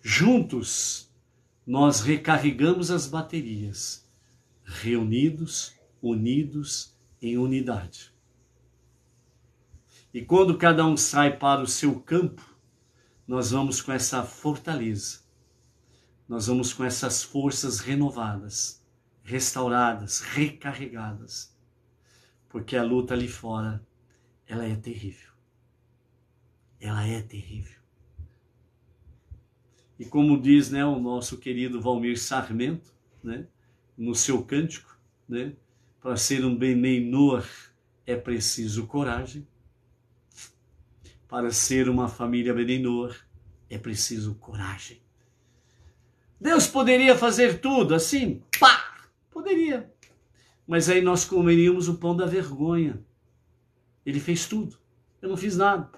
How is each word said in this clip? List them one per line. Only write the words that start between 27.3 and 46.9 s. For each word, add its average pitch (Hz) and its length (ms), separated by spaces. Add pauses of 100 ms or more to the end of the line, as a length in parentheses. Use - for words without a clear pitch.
E 113 60
como 147 340
diz, 143 300
né, 139 120
o 143 160
nosso 123 380
querido 123 420
Valmir 117 400
Sarmento, 131 720 (320)
né, 120 240 (520)
no 117 160
seu 123 280
cântico, - 560 (300)
né, 123 260 (460)
"Para 123 160
ser 131 260
um 123 140
Benei 123 480
Noor 131 420 (600)
é 123 100
preciso 110 680
coragem, 131 600 (1800)
para 120 220
ser 131 360
uma 123 220
família 120 460
Benei 120 260
Noor 120 340 (540)
é 113 80
preciso 107 600
coragem." 101 680 (1400)
Deus 311 260
poderia 254 480